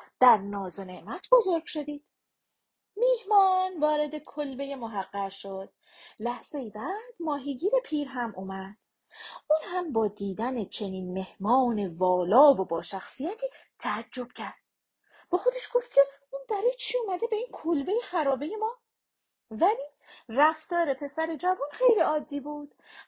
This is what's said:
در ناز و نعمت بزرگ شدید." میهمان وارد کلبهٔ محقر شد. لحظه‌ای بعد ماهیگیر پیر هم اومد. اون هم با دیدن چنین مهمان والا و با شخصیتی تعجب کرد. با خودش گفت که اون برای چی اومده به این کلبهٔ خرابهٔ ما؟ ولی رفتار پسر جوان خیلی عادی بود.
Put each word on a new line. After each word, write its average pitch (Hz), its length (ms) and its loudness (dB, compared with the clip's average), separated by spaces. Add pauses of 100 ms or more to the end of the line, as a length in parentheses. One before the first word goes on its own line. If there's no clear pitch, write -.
(200)
در 240 180 8
ناز 196 420 -8
و 196 40 -8
نعمت 185 480 -12
بزرگ 381 340 6
شدید." 294 400 -8 (920)
میهمان 381 840 2
وارد 302 380 0
کلبهٔ 277 580 -8
محقر 202 540 -6
شد. 196 440 -10 (460)
لحظه‌ای 240 500 -6
بعد 392 500 -8
ماهیگیر 285 520 -4 (120)
پیر 294 240 -4
هم 240 280 -6
اومد. 190 400 -8 (760)
اون 622 140 2
هم 359 300 -4
با 220 140 2
دیدن 208 580 -4
چنین 190 480 -6
مهمان 202 840 0
والا 180 560 6
و 185 120 -2
با 165 160 -4
شخصیتی 330 680 -8 (320)
تعجب 233 520 -6
کرد. - 280 -12 (720)
با 349 80 2
خودش 508 360 0
گفت 494 180 0
که 554 100 8 (300)
اون 554 180 -8
برای 440 300 2
چی - 180 -4
اومده 427 300 -2
به 427 80 -2
این 453 160 -2
کلبهٔ 311 420 -2 (100)
خرابهٔ 294 560 -2
ما؟ 453 180 -4 (760)
ولی 427 360 2 (420)
رفتار 311 640 2
پسر 311 420 -4
جوان 370 360 -2
خیلی 480 280 4
عادی 294 400 -2
بود. 294 360 -10 (320)